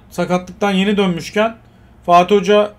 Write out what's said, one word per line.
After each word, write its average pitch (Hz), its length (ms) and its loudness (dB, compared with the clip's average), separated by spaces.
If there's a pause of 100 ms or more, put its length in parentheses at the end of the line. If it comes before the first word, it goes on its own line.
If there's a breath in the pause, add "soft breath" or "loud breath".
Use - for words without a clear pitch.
sakatlıktan 180 600 -4
yeni 196 260 -2
dönmüşken 202 580 -2 (500 soft breath)
Fatih 175 300 4
Hoca, 208 440 2